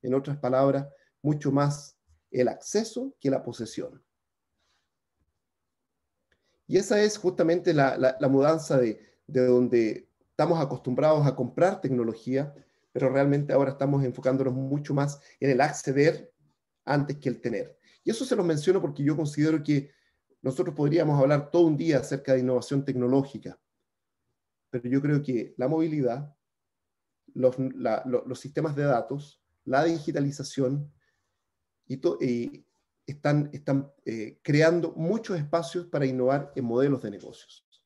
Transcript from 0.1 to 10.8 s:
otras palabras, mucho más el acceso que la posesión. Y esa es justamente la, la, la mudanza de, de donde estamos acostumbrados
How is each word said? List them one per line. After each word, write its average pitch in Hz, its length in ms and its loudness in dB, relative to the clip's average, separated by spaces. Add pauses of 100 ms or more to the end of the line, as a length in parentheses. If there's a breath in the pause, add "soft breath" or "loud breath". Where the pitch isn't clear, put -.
otras 143 220 -2
palabras, 139 500 2 (340 loud breath)
mucho 147 300 0
más 143 480 -2 (320)
el 127 160 2
acceso 233 720 -6
que 139 100 -2
la 135 140 -2
posesión. - 600 -12 (2500)
Y 165 120 0
esa 208 260 2
es 208 140 0
justamente 175 560 2
la, 135 240 4
la, 127 220 2
la 143 100 0
mudanza 147 480 2
de, 117 220 2 (280 soft breath)
de 131 180 2
donde 120 640 2 (200)
estamos 160 300 0
acostumbrados 143 680 2